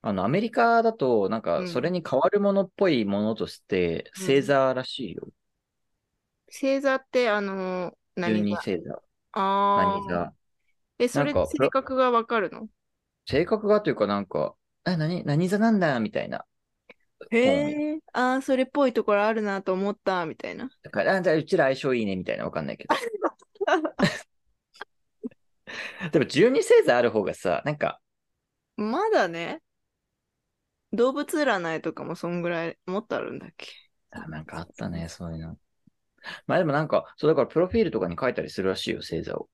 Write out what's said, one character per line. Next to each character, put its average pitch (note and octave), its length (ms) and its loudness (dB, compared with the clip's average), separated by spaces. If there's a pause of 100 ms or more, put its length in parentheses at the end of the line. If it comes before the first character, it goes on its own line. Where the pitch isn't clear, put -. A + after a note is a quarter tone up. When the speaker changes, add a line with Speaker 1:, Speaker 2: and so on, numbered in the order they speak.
Speaker 1:
あ G#2 100 -2
の、 F#2 100 0
ア G2+ 40 0
メ E3 140 2
リ A3+ 100 -4
カ A#3 320 4
だ A3+ 100 2
と、 A#2+ 340 2
な A2 120 -2
ん - 20 -8
か、 E2+ 180 0
Speaker 2:
う - 40 -4
ん。 F3+ 40 -6
Speaker 1:
そ E3 140 -2
れ E3 100 0
に F3+ 160 -4
変 C3 120 2
わ E3 100 4
る G#3 100 2
も G3+ 140 2
の G3 100 2
っ F#3 140 -6
ぽ G3+ 100 4
い B2+ 160 4
も G2+ 200 0
の A2 120 0
と E2+ 120 -4
し - 120 -14
て、 F2 580 -2
Speaker 2:
う F#3+ 60 -10
ん。 - 20 -6
Speaker 1:
星 C#3 180 4
座 C3+ 300 2
ら B2+ 120 -4
し G#2 260 -10
い - 40 -12
よ。 - 120 -14 (1200)
Speaker 2:
星 C4+ 300 -2
座 C4+ 160 2
っ C4 60 -4 (100)
て、 B3 180 2
あ G#3 120 0
の、 F#3 560 -6 (180)
何 F3 180 0
座？ G#2+ 40 2
Speaker 1:
十 G#2 60 0
二 G#2 120 0
星 F#2 280 -4
座。 - 180 -12 (320)
Speaker 2:
あ G3+ 720 2
ー。 - 20 -10
Speaker 1:
何 - 0 -
座？ - 260 -4 (680)
Speaker 2:
え、 B3 80 2
そ - 160 0
れ D4 100 -2
で - 140 2
性 C#4 220 0
格 C4 260 -2
が B3+ 160 2
わ A#3 140 2
か A#3 140 -2
る F3+ 120 -2
の？ - 80 -14
Speaker 1:
な A3 60 -12
ん - 20 -16
か、 - 40 -18
プ - 20 -20 (600)
ロ-、 C3+ 60 4
性 F3 60 2
格 G#3+ 220 -2
が G#3 140 4
と E3 80 0
い B2 40 0
う - 20 0
か、 G#2 120 2
な G2+ 120 0
ん G2 60 -6
か、 - 300 -2 (300)
「え、 F3+ 100 0
何、 D#3+ 300 -2
何 D3+ 240 2
座 G3+ 80 0
な A3+ 140 4
ん G#3 80 4
だ？」 D3 200 2
み G#2+ 120 -2
た - 120 -2
い - 60 -8
な。 - 160 -8 (840)
Speaker 2:
へ D4 640 2
ー。 - 0 -
Speaker 1:
こ - 20 -10
う。 D#4 40 -12 (120)
Speaker 2:
あ B3+ 240 0
ー、 C4+ 40 -2
そ C4+ 140 2
れ C4 80 2
っ B3+ 40 0
ぽ C#4+ 200 2
い A#3+ 60 0
と A3+ 100 0
こ G#3 120 2
ろ G3+ 100 4
あ A3 80 2
る A3 80 -2
な G3 200 -4
と F#3 120 -2
思 G3 180 0
っ G3+ 60 -6
た、 F#3 280 -2
み D3+ 120 -8
た - 120 -10
い F2 60 -10
な。 C4 140 -10 (140)
Speaker 1:
だ - 80 -16
か G3 120 0
ら、 F#3 140 4
「あ、 F#3 40 0
じ F3 80 2
ゃ D#3+ 40 4
あ、 - 20 4
う D3+ 80 0
ち F#3+ 140 0
ら D3+ 80 4
相 C3 100 2
性 C3+ 200 0
い A#2 80 0
い - 20 0
ね」 F#2+ 120 -2
み F2+ 60 -6
た A#1 100 -4
い G1+ 40 -4
な、 A1 80 -6
わ D#2+ 60 -6
か D#2+ 100 -4
ん C#2+ 60 -6
な A#1 60 -6
い - 40 -10
け - 100 -20
ど。 - 80 2
Speaker 2:
<laughs> - 1300 -2 (1400)
Speaker 1:
<laughs> - 460 -12
で E3 60 6
も、 B2 60 4
十 E3+ 240 6
二 C#4+ 120 2
星 A4+ 240 8
座 A#2+ 100 6
あ B2 60 6
る A#2+ 100 4
方 G#2+ 120 2
が E2+ 100 -2
さ、 F2 320 -2
な D3+ 80 -2
ん D3+ 40 -6
か。 - 220 -2 (800)
Speaker 2:
ま C4 320 -2
だ C#4 180 2
ね。 E3+ 340 -8 (1300)
動 A#3+ 180 2
物 C#4 260 -4
占 F#3 400 0
い - 40 -6
と E3 100 -4
か - 140 -12
も D#3+ 100 -8
そ F3 140 -8
ん F3 120 -4
ぐ E3+ 60 -4
ら E3+ 220 -4
い、 - 160 -14
も F#3 140 -4
っ A3 80 -12
と C3 100 -4
あ - 20 -2
る - 140 -8
ん - 60 -12
だ - 80 -16
っ - 100 -18
け？ - 100 -16 (440)
Speaker 1:
あ、 - 180 -14
な D#2 120 -12
ん D#2 40 -16
か E2 140 -12
あ - 20 -10
っ F2 60 -12 (100)
た G#2+ 120 -8
ね、 E2 200 -8
そ - 180 -12
う E2 80 -8
い D#2+ 60 -10
う D#2+ 40 -12
の。 D#2+ 120 -14 (880)
ま C#3 100 0
あ、 - 20 4
で F#3 60 4
も D3+ 80 0
な D3 100 2
ん D#3+ 60 -2
か、 - 300 0
そ D3 100 0
う、 - 20 6
だ D#3 60 4
か C#3 60 4
ら A2+ 60 2
プ - 120 -2
ロ F3+ 80 4
フ A#3 100 -2
ィ A3+ 40 4
ー - 20 4
ル F3 80 0
と A2 80 -2
か F#2 80 -2
に F2 120 -4
書 C3 100 0
い A#2+ 40 -4
た - 80 -4
り - 80 -6
す - 140 -6
る F#2+ 60 2
ら F#2+ 60 0
し - 120 -8
い G#2+ 40 -4
よ、 G#2 60 -4
星 - 240 -6
座 - 140 -8
を。 - 180 -10